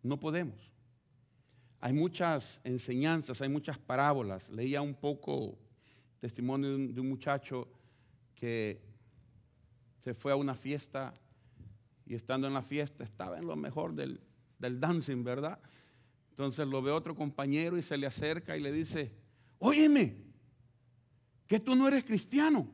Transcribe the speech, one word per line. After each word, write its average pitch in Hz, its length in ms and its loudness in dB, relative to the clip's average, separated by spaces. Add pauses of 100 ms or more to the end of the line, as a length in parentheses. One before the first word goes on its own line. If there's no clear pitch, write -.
No 135 160 -2
podemos. 156 500 -4 (1080)
Hay 123 140 -2
muchas 165 720 0
enseñanzas, 127 760 -2
hay 135 60 -2
muchas 147 300 -2
parábolas. 127 720 0
Leía 131 320 -2
un 143 140 -4
poco 143 640 -4 (600)
testimonio 131 520 -2
de 139 40 -2
un, 131 180 -4
de 123 60 -6
un 131 80 -2
muchacho 135 600 -4 (680)
que 113 460 -2 (1200)
se 123 120 -8
fue 139 200 0
a - 20 6
una 139 200 0
fiesta 135 580 -6 (920)
y 117 100 -8
estando 131 320 -2
en 139 60 -2
la 131 100 -2
fiesta 143 420 -6
estaba - 320 -8
en 170 100 -8
lo 160 80 -4
mejor 156 380 -4
del, - 260 -6 (400)
del 123 180 -4
dancing, 143 460 -2
¿verdad? 127 340 -4 (720)
Entonces 139 360 -2
lo 135 140 -2
ve 139 100 0
otro 165 240 -2
compañero 147 640 0
y 165 60 -2
se 147 140 -2
le 139 100 -2
acerca 156 500 -4
y 151 40 -4
le 143 100 -2
dice: 151 400 -2 (480)
"Óyeme, 285 560 8 (1300)
que 208 140 4
tú 254 160 2
no 269 120 8
eres 269 160 6
cristiano. 247 720 4